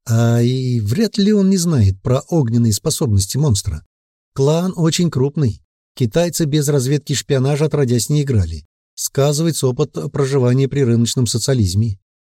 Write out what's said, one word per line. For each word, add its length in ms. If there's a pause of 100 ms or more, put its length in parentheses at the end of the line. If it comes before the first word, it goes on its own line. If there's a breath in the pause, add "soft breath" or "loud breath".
А 360
и 380
вряд 380
ли 140
он 160
не 80
знает 460
про 260
огненные 440
способности 680
монстра. 460 (500)
Клан 420
очень 340
крупный. 520 (340)
Китайцы 480
без 240
разведки 440
и 20
шпионажа 520
отродясь 420
не 140
играли. 440 (300)
Сказывается 680
опыт 260 (200)
проживания 560
при 120
рыночном 460
социализме. 720 (420)